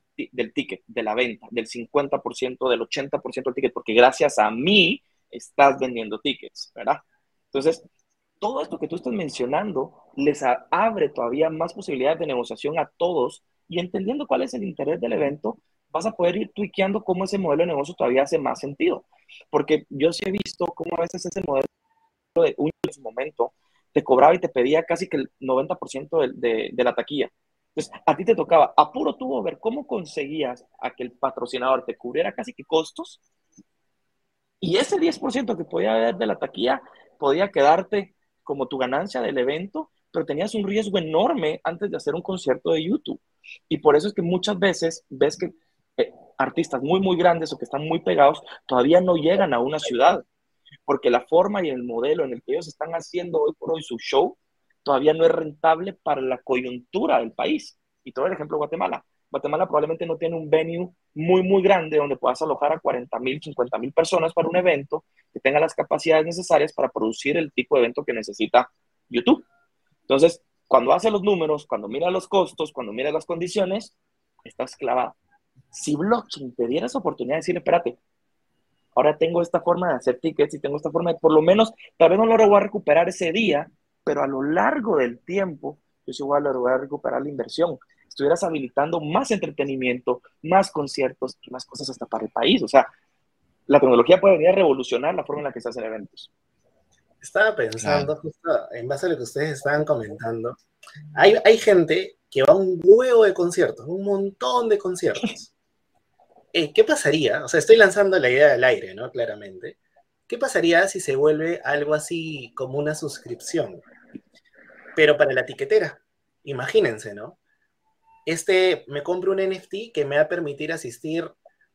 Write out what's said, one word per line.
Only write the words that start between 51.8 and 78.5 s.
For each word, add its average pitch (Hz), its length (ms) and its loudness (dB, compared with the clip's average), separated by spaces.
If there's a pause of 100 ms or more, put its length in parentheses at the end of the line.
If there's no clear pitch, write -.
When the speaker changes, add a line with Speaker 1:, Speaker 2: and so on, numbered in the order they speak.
Speaker 1:
modelo 123 400 -2
en 131 100 -6
el 120 80 -12
que 127 120 -6
ellos 160 140 -4
están 156 240 -10
haciendo 170 500 -4
hoy 151 180 0
por 160 140 -4
hoy 160 100 -6
su 120 140 -10
show 160 400 0 (460)
todavía 143 300 4
no 160 120 2
es 160 60 6
rentable 160 640 -2
para 143 280 -4
la 131 160 -2
coyuntura 127 800 -2
del 117 140 -6
país. - 440 -4 (260)
Y 127 100 -18
todo 139 140 -2
el 190 60 -2
ejemplo 151 220 -8
de 151 40 -2
Guatemala. 160 460 -4 (240)
Guatemala 151 360 -2
probablemente 160 400 -2
no 160 120 -6
tiene 165 200 -4
un 156 120 -8
venue 165 400 0 (240)
muy, 180 300 2
muy 190 180 4
grande 170 360 2
donde 143 180 0
puedas 127 260 -2
alojar 147 300 0
a 160 80 -4
cuarenta 127 400 -4
mil, 131 220 -6
cincuenta 127 360 -6
mil 123 140 -8
personas 165 420 0
para 160 140 0
un 165 80 -2
evento 160 480 0 (300)
que - 80 -14
tenga 139 180 2
las 160 140 0
capacidades 156 520 0
necesarias 165 460 0
para - 160 -2
producir 113 480 -4
el 160 160 -4
tipo 127 240 -2
de 131 60 6
evento 120 240 -2
que 131 80 -4
necesita 110 580 0 (380)
YouTube. - 360 2 (580)
Entonces, 147 380 4 (280)
cuando 131 240 4
hace 208 180 2
los 202 100 0
números, 160 460 0
cuando 107 220 -6
mira 147 200 -2
los 185 200 -4
costos, 170 420 0
cuando 110 220 -10
mira 135 180 -4
las 156 140 -4
condiciones, 185 680 -4 (520)
estás - 320 -12
clavado. 123 400 -2 (520)
Si - 280 -6
blockchain 165 580 -4
te 117 120 -2
diera 156 180 -2
esa 254 140 -4
oportunidad 139 360 -4
de 160 40 -2
decirle, 175 200 -4
"Espérate, 170 380 0 (960)